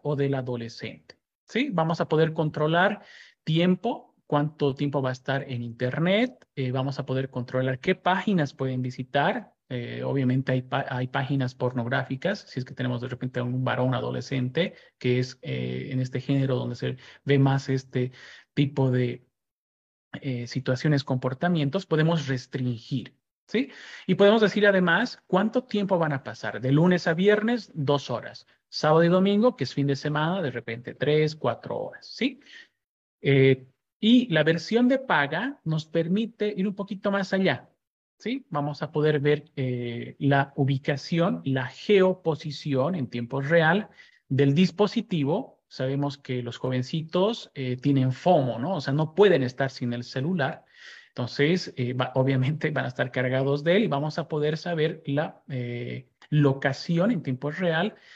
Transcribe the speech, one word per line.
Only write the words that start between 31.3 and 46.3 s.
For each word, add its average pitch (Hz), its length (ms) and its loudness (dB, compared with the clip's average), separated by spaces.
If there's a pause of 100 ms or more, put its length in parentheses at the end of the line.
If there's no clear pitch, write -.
cuatro - 420 -4
horas, - 300 -10
¿sí? - 320 -4 (800)
Eh, 135 440 4 (320)
y 240 300 6
la 156 160 4
versión 170 420 2
de 262 120 4
paga 180 640 0
nos 160 220 -2
permite 208 680 -2
ir 190 120 -2
un 196 80 -6
poquito 202 340 -4
más 196 220 -2
allá, 190 380 0 (480)
¿sí? 262 320 -8
Vamos 147 320 -4
a 151 100 -6
poder 151 280 2
ver, 147 360 0
eh, 120 640 -6
la 139 360 2
ubicación, 151 920 0
la 131 220 -2
geoposición 165 1300 0
en 139 140 -4
tiempo 120 320 -6
real 165 480 2 (400)
del 139 260 4
dispositivo. 180 1120 0
Sabemos 139 520 -4
que 127 240 -6